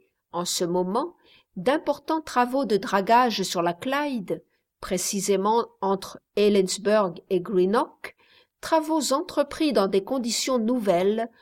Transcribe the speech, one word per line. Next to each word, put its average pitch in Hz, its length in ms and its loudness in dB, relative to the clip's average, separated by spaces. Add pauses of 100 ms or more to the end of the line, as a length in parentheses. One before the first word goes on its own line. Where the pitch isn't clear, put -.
(320)
en 175 140 -4
ce - 180 -2
moment, 185 520 -2 (400)
d'importants 277 680 -2
travaux 247 440 -2
de 202 120 2
dragage 202 680 2
sur 175 180 -2
la 175 120 0
Clyde, 254 680 -4 (360)
précisément 196 880 0 (140)
entre 196 380 -4 (160)
Helensburgh 202 920 2
et 185 120 0
Greenock, 185 720 0 (460)
travaux 311 500 0
entrepris 285 640 -2
dans 196 140 4
des 196 160 0
conditions 247 560 -2
nouvelles, 214 680 0 (120)